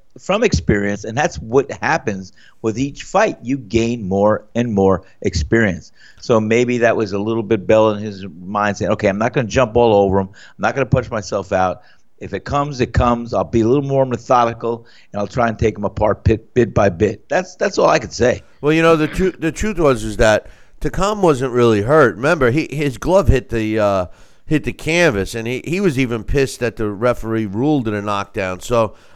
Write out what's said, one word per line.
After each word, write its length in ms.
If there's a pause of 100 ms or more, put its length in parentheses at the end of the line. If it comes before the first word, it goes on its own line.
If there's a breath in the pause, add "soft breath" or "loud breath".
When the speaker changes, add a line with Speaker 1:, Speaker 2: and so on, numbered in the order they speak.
(180)
Speaker 1:
from 260
experience, 600
and 120
that's 220
what 340
happens 600 (300 soft breath)
with 160
each 240
fight. 400
You 160
gain 480
more 480
and 180
more 320 (180 soft breath)
experience. 680 (300 soft breath)
So 180
maybe 400
that 180
was 160
a 60
little 240
bit 240
Bell 240
in 120
his 240
mind 500
saying, 160
"Okay, 160
I'm 100
not 140
gonna 160
jump 280
all 160
over 280
him. 80
I'm 300
not 180
gonna 100
punch 240
myself 400
out. 320 (360 soft breath)
If 140
it 120
comes, 360
it 120
comes. 420
I'll 80
be 200
a 40
little 160
more 240
methodical, 800 (260 soft breath)
and 80
I'll 60
try 220
and 100
take 180
him 80
apart 380
bit, 320
bit 180
by 180
bit." 380
That's, 280
that's 200
all 120
I 100
could 140
say. 300 (180)
Speaker 2:
Well, 120
you 100
know, 120
the 140
tru-, 240
the 180
truth 280
was 260
is 140
that 280 (340 soft breath)
Takam 420
wasn't 300
really 300
hurt. 320
Remember, 380
he, 180
his 280
glove 300
hit 200
the, 320
uh, 260 (400 soft breath)
hit 180
the 80
canvas, 600
and 140
he, 180
he 140
was 180
even 240
pissed 380
that 160
the 120
referee 580
ruled 420
it 60
a 60
knockdown. 600
So, 340 (220 soft breath)